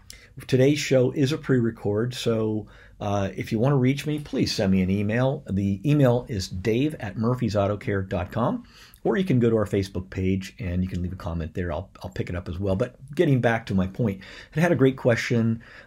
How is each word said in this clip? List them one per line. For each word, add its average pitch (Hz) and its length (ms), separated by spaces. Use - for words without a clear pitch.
today's 139 320
show 127 320
is 135 180
a 156 80
pre-record, 117 760
so, 110 520
uh, 101 360
if - 160
you 110 80
wanna 139 160
reach 135 300
me, 151 120
please 170 340
send 98 200
me 95 100
an 90 80
email. 110 580
The 98 400
email 131 400
is 101 200
dave 120 500
at 95 180
murphys 113 380
auto 101 220
care 98 260
dot 92 300
com, 156 320
or 214 120
you 190 80
can 131 160
go 117 100
to 113 60
our 104 100
Facebook 95 440
page 95 500
and 90 200
you 92 80
can 90 140
leave 87 100
a 92 40
comment 82 380
there. 87 180
I'll, 87 180
I'll 104 80
pick - 200
it 90 60
up 87 120
as 82 120
well. 95 160
But - 180
getting 143 280
back 117 260
to 104 80
my 92 140
point, 101 320
I 151 60
had 170 100
a 160 60
great 131 200
question, 113 640